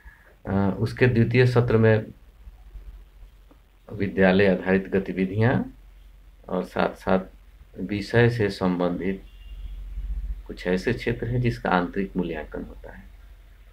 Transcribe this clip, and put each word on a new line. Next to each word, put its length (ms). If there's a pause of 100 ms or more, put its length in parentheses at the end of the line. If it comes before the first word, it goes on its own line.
(480)
अ, 300
उसके 280
द्वितीय 400
सत्र 300
में 300 (1900)
विद्यालय 540
आधारित 420
गतिविधियां 760 (840)
और 160
साथ-साथ 560 (580)
विषय 520
से 200
संबंधित 720 (1200)
कुछ 200
ऐसे 260
क्षेत्र 340
हैं 140
जिसका 300
आंतरिक 460
मूल्यांकन 460
होता 300
है। 200 (600)